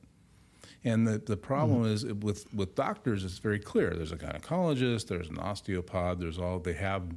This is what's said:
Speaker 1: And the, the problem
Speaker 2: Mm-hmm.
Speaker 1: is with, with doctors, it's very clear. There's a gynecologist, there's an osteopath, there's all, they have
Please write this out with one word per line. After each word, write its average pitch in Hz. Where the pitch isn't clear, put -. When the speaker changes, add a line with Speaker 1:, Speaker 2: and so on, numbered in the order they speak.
Speaker 1:
And 113
the, 107
the 104
problem 127
Speaker 2:
Mm-hmm. 110
Speaker 1:
is 107
with, 104
with 98
doctors, 123
it's 92
very 104
clear. 127
There's 82
a 85
gynecologist, 123
there's 87
an 82
osteopath, 90
there's 82
all, 90
they 87
have 95